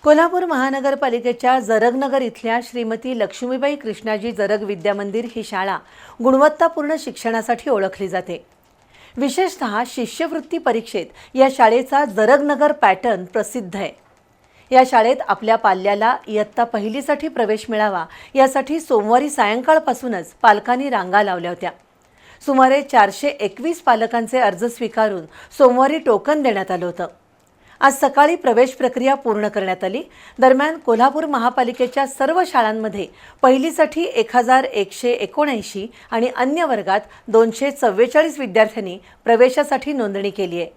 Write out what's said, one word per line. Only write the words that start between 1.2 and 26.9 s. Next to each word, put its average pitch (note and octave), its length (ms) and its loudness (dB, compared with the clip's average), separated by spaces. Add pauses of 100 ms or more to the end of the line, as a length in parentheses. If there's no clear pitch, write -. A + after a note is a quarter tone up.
जरगनगर A#3+ 600 0
इथल्या A#3 420 -4
श्रीमती A#3 560 -8
लक्ष्मीबाई B3+ 560 -4
कृष्णाजी A3 560 -6
जरग G3+ 320 -2
विद्या G3+ 300 -6
मंदिर G3+ 320 -6 (100)
ही A3 80 -8
शाळा F#3+ 340 -6 (460)
गुणवत्तापूर्ण D4+ 760 2
शिक्षणासाठी A#3 720 -6
ओळखली G3 380 -2
जाते. F3+ 380 -8 (720)
विशेषतः C4 680 -2
शिष्यवृत्ती D#4+ 720 -6
परीक्षेत A3+ 480 -4 (300)
या C4 160 6
शाळेचा B3+ 540 2
जरगनगर C#4 680 2
पॅटर्न G#3 540 0
प्रसिद्ध G#3 500 -6
आहे. G3 160 -8 (800)
या B3+ 160 8
शाळेत B3+ 300 4 (100)
आपल्या G#3+ 280 0
पाल्याला G#3 640 0 (100)
इयत्ता G#3+ 360 -2
पहिलीसाठी B3 640 -4
प्रवेश A3 420 -2
मिळावा, G#3 360 -2 (300)
यासाठी C4+ 440 2
सोमवारी B3 500 2
सायंकाळपासूनच B3 1120 -2
पालकांनी A#3+ 480 2
रांगा G3 340 0
लावल्या F3+ 280 -4
होत्या. F3 200 -8 (720)
सुमारे C4 360 4
चारशे A3+ 460 2
एकवीस C4+ 540 -4
पालकांचे A#3 560 0
अर्ज G3+ 280 0
स्वीकारून A3 600 -4 (320)
सोमवारी C4+ 400 4
टोकन D4 460 0
देण्यात G3 280 -2
आलं F3+ 140 -4
होतं. F3 220 -8 (720)